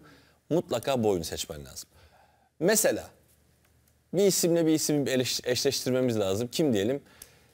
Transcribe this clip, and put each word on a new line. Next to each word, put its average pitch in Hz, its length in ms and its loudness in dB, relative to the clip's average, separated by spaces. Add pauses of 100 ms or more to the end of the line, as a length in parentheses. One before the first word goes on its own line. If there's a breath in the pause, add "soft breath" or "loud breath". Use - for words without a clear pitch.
(500 soft breath)
mutlaka 135 540 -2
bu 107 60 4
oyunu 90 140 0
seçmen 78 420 -10
lazım. - 240 -18 (720 soft breath)
Mesela 156 440 2 (1120)
bir 190 120 4
isimle 170 400 2
bir 160 80 4
ismi 147 360 0
eleş-, 127 360 0
eşleştirmemiz 123 720 0
lazım. 101 320 -2
Kim 151 220 0
diyelim? 113 280 0 (520 soft breath)